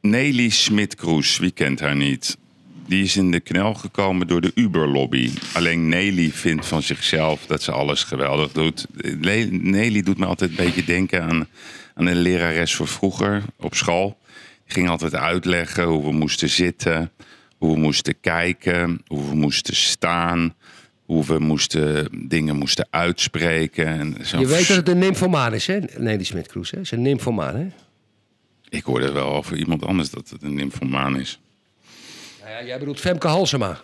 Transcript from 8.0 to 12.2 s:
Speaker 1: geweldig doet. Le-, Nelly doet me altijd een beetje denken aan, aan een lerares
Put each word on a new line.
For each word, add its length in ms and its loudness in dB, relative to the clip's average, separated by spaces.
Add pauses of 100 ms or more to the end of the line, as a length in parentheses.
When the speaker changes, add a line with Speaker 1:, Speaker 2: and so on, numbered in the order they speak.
Speaker 1:
geweldig 480 0
doet. 340 -2 (340)
Le-, 300 0
Nelly 520 2
doet 160 0
me 80 0
altijd 240 0
een 60 -10
beetje 280 0
denken 380 0
aan, 240 0 (480)
aan 120 0
een 100 2
lerares 580 2